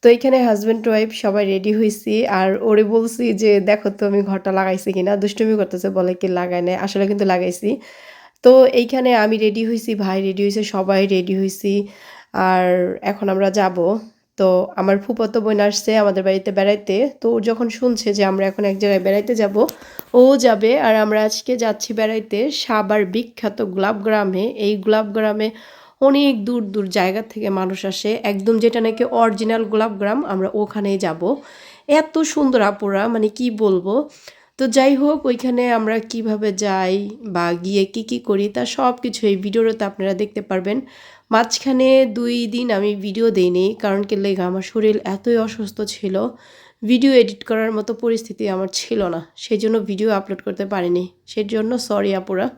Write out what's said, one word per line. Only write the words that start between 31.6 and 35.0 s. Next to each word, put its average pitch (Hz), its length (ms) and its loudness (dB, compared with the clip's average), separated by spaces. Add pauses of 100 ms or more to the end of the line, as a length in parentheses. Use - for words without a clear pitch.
এত 311 300 2
সুন্দর 285 420 2
আপুরা, 202 480 0
মানে 220 200 0
কি 247 220 -4
বলবো। 208 580 0 (500)
তো 262 80 0
যাই 262 280 4
হোক, 285 320 0